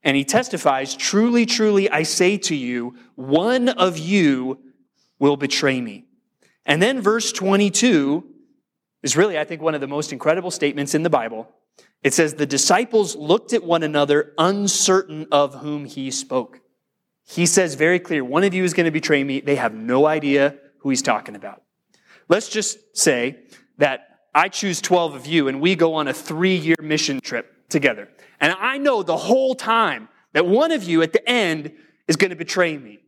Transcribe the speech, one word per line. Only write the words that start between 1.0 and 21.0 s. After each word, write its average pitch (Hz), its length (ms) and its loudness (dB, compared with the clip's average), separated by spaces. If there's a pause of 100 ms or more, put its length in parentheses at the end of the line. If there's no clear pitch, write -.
truly, 208 460 2
I 151 100 0
say 185 360 0
to 170 180 -4
you, 123 400 -6 (180)
one 202 560 0
of 180 300 0
you 143 580 2 (600)
will 143 180 2
betray 139 420 -2
me." 107 260 -12 (600)
And 165 160 2
then 254 180 0
verse 214 320 0
twenty-two 190 960 0 (760)
is 131 120 -2
really, 180 220 2
I 151 60 -2
think, 151 180 -10
one 156 140 0
of 139 60 -4
the 135 60 -6
most 147 240 -6
incredible 160 380 -2
statements 143 460 -4
in 156 80 2
the 175 80 0
Bible. 113 420 -4 (480)
It 135 140 0
says, - 180 2
"The 151 140 -2
disciples 196 680 2
looked 160 380 0
at 226 100 0
one 165 200 0
another, 147 560 0
uncertain 185 920 0
of 143 240 2
whom 147 300 -8
he 131 240 -10
spoke." - 520 -6 (680)
He 170 160 0
says 170 300 2
very 170 240 2
clear, 156 240 -4
"One 147 220 0
of 190 80 0
you 185 100 0
is 175 100 -2
gonna 165 160 2
betray 151 320 0
me." 139 200 -4
They 143 160 0
have 117 160 -2
no 123 320 2
idea 143 500 2 (220)
who 139 140 -4
he's 127 100 -2